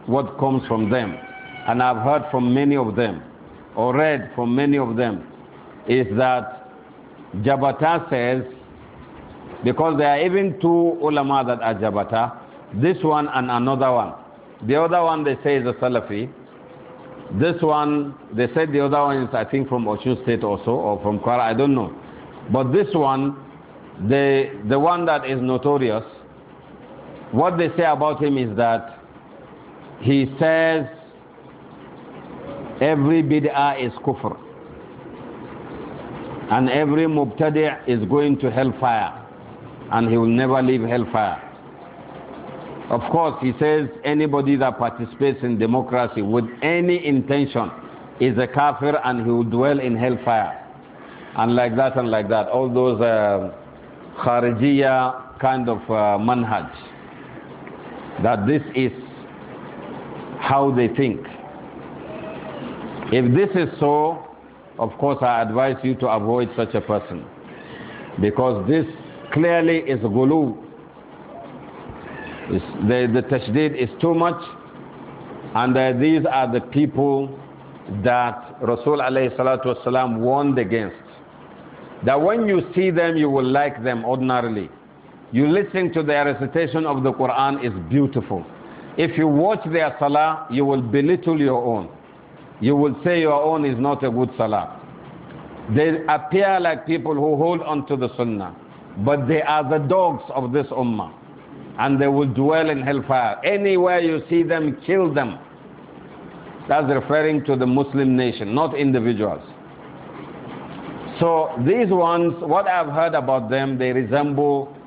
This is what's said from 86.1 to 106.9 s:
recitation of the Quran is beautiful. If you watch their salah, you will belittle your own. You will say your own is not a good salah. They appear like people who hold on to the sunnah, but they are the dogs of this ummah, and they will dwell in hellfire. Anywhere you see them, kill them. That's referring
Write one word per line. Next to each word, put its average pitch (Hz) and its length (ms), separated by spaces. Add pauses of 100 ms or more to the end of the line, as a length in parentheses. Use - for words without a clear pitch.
recitation 143 640
of 139 180
the 131 80
Quran 131 540
is 117 80 (160)
beautiful. 120 560 (520)
If 160 200
you 160 100
watch 165 320 (100)
their 156 300
salah, 151 500
you 127 140
will 139 180
belittle 151 580
your 135 240
own. 107 260 (720)
You 135 160
will 143 260
say 175 160
your 151 240
own 156 220
is 131 120
not 139 280
a 127 40
good 120 280
salah. 107 420 (960)
They 160 320
appear 190 540
like 165 260
people 156 260
who 147 220
hold 165 260
on 147 260
to 143 100
the 127 180
sunnah, 104 400 (440)
but 131 280
they 156 140
are 151 280
the 151 160
dogs 165 380 (100)
of 123 200
this 139 140
ummah, 117 440 (680)
and 135 220
they 143 60
will 139 260
dwell 156 360
in 139 120
hellfire. 127 640
Anywhere 180 560
you 165 300
see 170 140
them, 156 340 (100)
kill 180 260
them. 123 240 (1300)
That's 147 200
referring 151 560